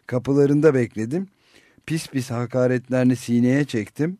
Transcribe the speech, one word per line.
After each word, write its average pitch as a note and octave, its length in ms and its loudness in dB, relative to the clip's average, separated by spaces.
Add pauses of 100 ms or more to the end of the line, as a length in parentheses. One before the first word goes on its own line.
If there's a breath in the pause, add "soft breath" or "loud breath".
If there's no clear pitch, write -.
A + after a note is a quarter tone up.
Kapılarında C#3+ 680 2
bekledim. B2+ 540 -2 (580 soft breath)
Pis D#3+ 200 -6
pis C3 240 -6
hakaretlerini B2+ 840 0
sineye B2 480 0
çektim. C#3+ 560 -6